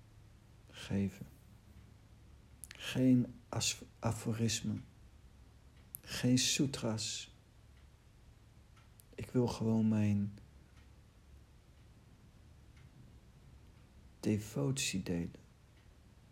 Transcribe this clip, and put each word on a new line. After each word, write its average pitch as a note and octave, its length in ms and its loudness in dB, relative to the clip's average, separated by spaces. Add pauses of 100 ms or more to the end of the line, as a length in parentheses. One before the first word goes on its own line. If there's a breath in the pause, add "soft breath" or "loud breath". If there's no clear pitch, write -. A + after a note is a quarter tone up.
(720)
geven. - 560 -4 (1400)
Geen B2+ 800 2
as-, - 340 -4 (160)
aforismen, A2+ 880 -2 (1160)
geen - 380 2
sutras. - 960 -2 (1800)
Ik - 160 -12
wil B2 180 2
gewoon A2+ 400 2
mijn G#2 500 2 (3750)
devotie C3 840 -2
delen. - 380 -4 (920)